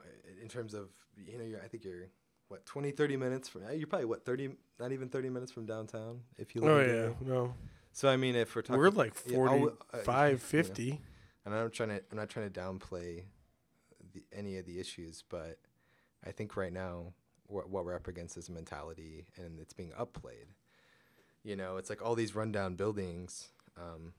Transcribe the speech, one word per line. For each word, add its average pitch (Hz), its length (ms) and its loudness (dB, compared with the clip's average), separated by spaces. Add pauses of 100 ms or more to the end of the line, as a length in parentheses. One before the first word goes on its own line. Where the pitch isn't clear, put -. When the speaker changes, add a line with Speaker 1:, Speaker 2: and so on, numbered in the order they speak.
Speaker 1:
i-, 87 360 -20
in 113 60 -14
terms 113 260 -8
of, 104 140 -8 (380)
you 107 120 -12
know, 117 60 -8
you're, 110 180 -10
I 95 60 -14
think 101 160 -12
you're, 90 240 -10 (400)
what, - 180 -16
twenty, 143 260 -4
thirty 143 260 2
minutes 131 320 -2
from, 92 140 -12 (100)
you're 151 140 -4
probably, 151 180 0
what, 113 200 -2
thirty, 131 260 0 (280)
not 127 140 -2
even 131 160 -4
thirty 131 200 -2
minutes 127 220 -4
from 117 140 -8
downtown 110 560 -6 (160)
if - 180 -12
you 117 60 2
live 151 100 8
Speaker 2:
Oh, 147 80 10
Speaker 1:
in 131 80 8
Speaker 2:
yeah, 120 80 6
Speaker 1:
Gary. 113 200 2 (100)
Speaker 2:
no. 127 280 2 (400)
Speaker 1:
So, - 140 4
I 131 80 8
mean, 131 220 4
if 113 180 2
we're 117 60 2
talking 127 180 4
Speaker 2:
We're, 170 100 10
like, 156 240 4 (140)
Speaker 1:
yeah, 123 100 2
I'll, 135 280 8
uh, - 320 -2
Speaker 2:
forty-five, 123 340 6
Speaker 1:
you 135 280 2
know, 151 40 6
Speaker 2:
fifty. 117 380 -2 (440)
Speaker 1:
and 101 80 -2
I'm 113 180 0
trying 113 180 0
to, 104 120 -2 (100)
I'm 107 60 -6
not 107 120 -4
trying 104 200 -4
to 92 100 -6
downplay 90 640 -6 (920)
the, 165 100 -16 (100)
any 98 240 -6
of 90 80 -8
the 87 140 -8
issues, 85 500 -10
but 82 300 -8 (640)
I - 60 -8
think 107 240 -8
right 92 160 0
now 87 400 -6 (360)
what, 98 220 -6
what 95 140 -2
we're 87 120 -2
up 80 120 -6
against 85 300 -8
is 85 100 -10
a 90 60 -12
mentality, 80 720 -10 (120)
and 82 220 -12
it's 78 140 -16
being 87 180 -12
upplayed. - 560 -10 (960)
You 104 140 -4
know, 92 200 -4
it's 92 120 -6
like 107 120 -6
all 117 140 2
these 110 200 2
rundown 104 400 0
buildings. 92 760 -2 (280)
Um, 85 420 -12